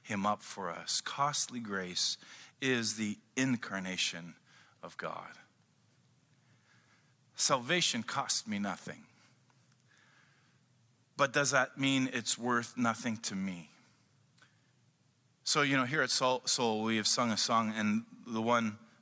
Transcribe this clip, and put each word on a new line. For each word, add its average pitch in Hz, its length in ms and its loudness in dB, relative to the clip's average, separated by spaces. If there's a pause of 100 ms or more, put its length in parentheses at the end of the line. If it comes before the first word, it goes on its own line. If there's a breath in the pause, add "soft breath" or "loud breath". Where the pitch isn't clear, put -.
him 101 240 -2
up 104 160 0
for 92 280 -6
us. 85 300 -4
Costly 143 580 -2
grace 95 600 -4 (420 loud breath)
is 117 340 0
the 104 220 -2 (180)
incarnation 95 1000 -2 (480 soft breath)
of 87 160 -14
God. 85 320 -8 (2000 soft breath)
Salvation 135 680 2
cost - 420 -2
me 104 140 -2
nothing. 92 420 -6 (2250 soft breath)
But 135 160 4
does 143 180 4
that 131 260 2
mean 135 360 2
it's 120 260 -2
worth 120 380 -2
nothing 117 400 0
to - 180 -6
me? 92 360 -6 (1700 soft breath)
So, - 200 2
you 139 140 4
know, 131 80 4
here 139 180 0
at 127 80 0
Soul, 127 340 2
Soul, 110 400 2
we 113 140 2
have 104 100 0
sung 120 240 2
a 104 40 0
song, 113 400 2
and 110 280 0 (240)
the 113 120 -2
one 113 380 2 (240 soft breath)